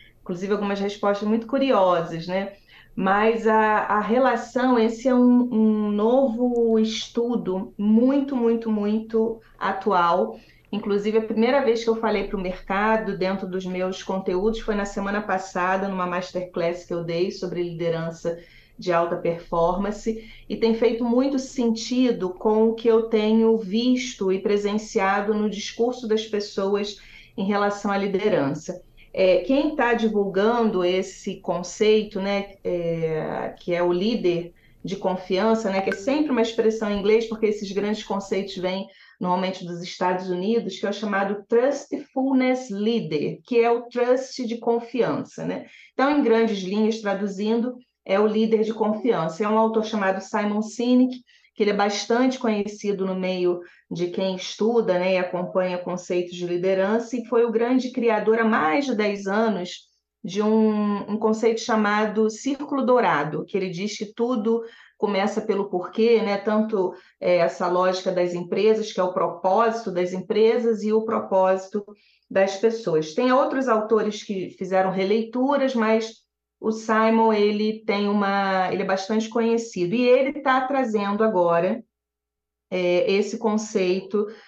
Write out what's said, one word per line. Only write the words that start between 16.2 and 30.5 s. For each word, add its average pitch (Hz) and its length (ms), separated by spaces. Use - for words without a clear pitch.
que - 80
eu 170 100
dei 170 280
sobre 175 320
liderança 165 760
de 180 140
alta 170 240
performance, 180 1120
e 208 80
tem 226 180
feito 240 300
muito 262 340
sentido 233 920
com 220 400
o 220 60
que 226 120
eu 220 220
tenho 220 480
visto 220 760
e 190 80
presenciado 208 920
no 214 160
discurso 226 580
das 220 180
pessoas 202 680
em 196 80
relação 202 480
à 196 60
liderança. 185 840
É, 185 280
quem 294 320
tá 240 160
divulgando 202 920